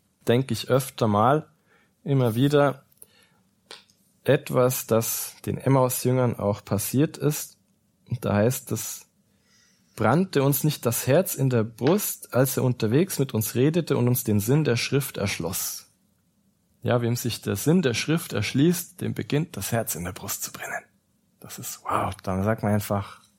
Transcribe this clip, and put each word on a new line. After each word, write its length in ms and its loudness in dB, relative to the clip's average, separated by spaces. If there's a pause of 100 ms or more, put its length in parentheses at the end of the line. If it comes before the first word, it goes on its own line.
(280)
denke 260 2
ich, 160 -6
öfter 380 0
mal, 400 4 (560)
immer 320 2
wieder 480 2 (1400)
etwas, 640 2
das 500 -2 (100)
den 120 -4
Emmaus-Jüngern 800 2
auch 260 -2
passiert 540 0
ist. 400 -4 (520)
Und 160 -6
da 100 0
heißt 360 0
es, 360 -8 (880)
„Brannte 480 2
uns 200 2
nicht 220 -2
das 220 0
Herz 280 2
in 140 0
der 140 2
Brust, 720 -2
als 240 2
er 60 0
unterwegs 560 0
mit 140 -2
uns 220 -2
redete 420 2
und 100 2
uns 160 0
den 160 2
Sinn 240 2
der 120 2
Schrift 420 -2
erschloss?“ 680 -6 (960)
Ja, 180 0
wem 140 0
sich 260 -6
der 140 -2
Sinn 260 2
der 120 0
Schrift 400 -2
erschließt, 680 0
dem 120 -4
beginnt 420 -4
das 160 -6
Herz 240 -2
in 80 -8
der 100 -8
Brust 300 -10
zu 80 -12
brennen. 320 -10 (560)
Das 200 -18
ist, 240 -12
wow, 300 -2 (100)
dann 200 -2
sagt 200 0
man 100 2
einfach, 480 -2 (180)